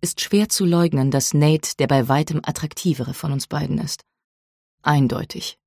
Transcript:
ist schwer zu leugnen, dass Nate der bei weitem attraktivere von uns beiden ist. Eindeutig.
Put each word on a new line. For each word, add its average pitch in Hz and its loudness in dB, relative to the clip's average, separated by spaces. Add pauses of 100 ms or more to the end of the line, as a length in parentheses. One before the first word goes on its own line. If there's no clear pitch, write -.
ist - -6
schwer 208 2
zu - -2
leugnen, 165 2
dass 139 0
Nate 151 2
der 139 0
bei 131 4
weitem 147 0
attraktivere 147 -4
von - -6
uns 139 -4
beiden 147 -4
ist. - -10 (760)
Eindeutig. 139 0